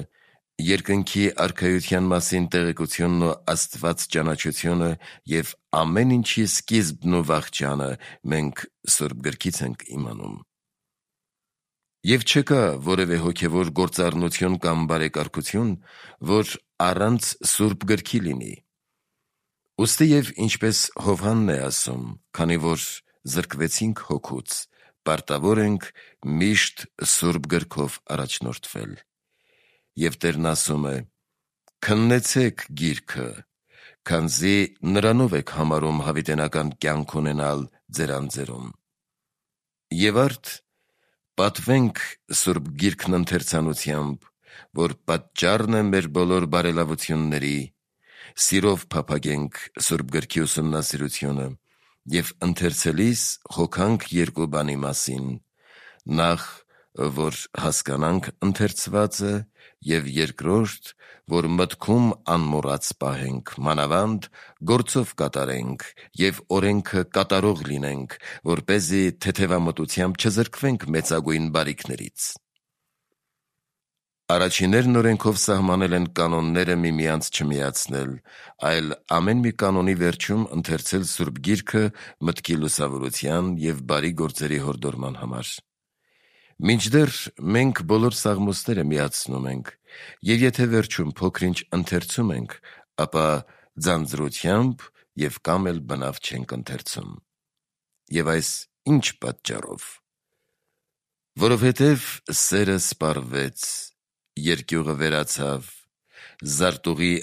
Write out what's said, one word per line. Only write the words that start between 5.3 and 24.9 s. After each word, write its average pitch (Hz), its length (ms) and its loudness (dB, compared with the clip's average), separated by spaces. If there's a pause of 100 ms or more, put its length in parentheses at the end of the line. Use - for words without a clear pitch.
ամեն 85 420 2
ինչի 117 340 2
սկիզբն 90 720 0
ու 85 60 2
վախճանը 71 640 -2 (320)
մենք 76 460 -2 (180)
Սուրբ 65 400 -2
Գրքից 76 360 -4
ենք 62 280 -6
իմանում։ 53 480 -8 (1700)
Եվ 117 180 4
չկա 143 420 4 (160)
որևէ 87 380 2
հոգևոր 85 540 0
գործառնություն 87 840 0
կամ 82 260 0
բարեկարգություն, 78 880 -2 (480)
որ 98 320 2 (260)
առանց 95 520 2 (100)
Սուրբ 104 480 0
Գրքի 107 340 0
լինի։ 64 320 -4 (1300)
Ուստի 117 280 4
և 143 280 6
ինչպես 110 440 0 (160)
Հովհաննն 101 540 2
է 73 100 2
ասում, 64 440 -4 (240)
«Քանի 85 320 0
որ 82 260 0 (360)
զրկվեցինք 82 840 -2
հոգուց, - 560 -6 (460)